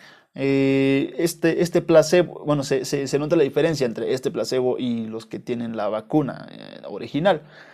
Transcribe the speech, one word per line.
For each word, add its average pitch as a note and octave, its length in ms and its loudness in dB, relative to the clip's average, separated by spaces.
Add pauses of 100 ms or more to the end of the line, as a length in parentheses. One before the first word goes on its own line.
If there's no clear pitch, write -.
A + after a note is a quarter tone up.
(360)
eh, C3+ 840 2
este, E3+ 460 0
este E3+ 180 0
placebo, E3 640 4
bueno, D3 180 0
se, C3 220 -2
se, C#3 220 -4
se C#3 120 0
nota D3+ 160 0
la E3 80 6
diferencia C#3+ 440 0
entre A#2 260 -2
este C3 160 -2
placebo B2+ 480 -2
y A#2 300 -4
los A2 180 -10
que A2 140 -12
tienen A#2 360 -6
la G#2 140 -2
vacuna, A2 600 -2
eh, G1+ 360 -18
original. D3 540 0 (320)